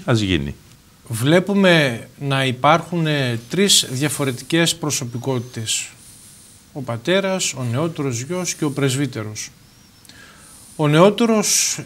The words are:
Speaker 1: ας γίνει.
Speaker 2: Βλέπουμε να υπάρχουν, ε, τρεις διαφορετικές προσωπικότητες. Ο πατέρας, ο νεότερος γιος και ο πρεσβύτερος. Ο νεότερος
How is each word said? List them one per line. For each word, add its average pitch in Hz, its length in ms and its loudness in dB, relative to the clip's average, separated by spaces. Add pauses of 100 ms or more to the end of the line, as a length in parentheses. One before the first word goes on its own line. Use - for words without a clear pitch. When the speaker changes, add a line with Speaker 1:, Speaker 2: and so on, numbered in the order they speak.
Speaker 1:
ας 120 160 2
γίνει. 78 340 0 (520)
Speaker 2:
Βλέπουμε 160 1040 2 (100)
να 135 260 0
υπάρχουν, 156 640 2
ε, 131 340 0 (100)
τρεις 185 400 2
διαφορετικές 143 880 -2
προσωπικότητες. 123 1120 -6 (840)
Ο 151 80 -12
πατέρας, 180 720 -2
ο 127 180 -8
νεότερος 139 500 -2
γιος 175 340 -6
και - 100 -4
ο 147 60 0
πρεσβύτερος. 127 800 -2 (1300)
Ο 151 120 0
νεότερος 202 960 4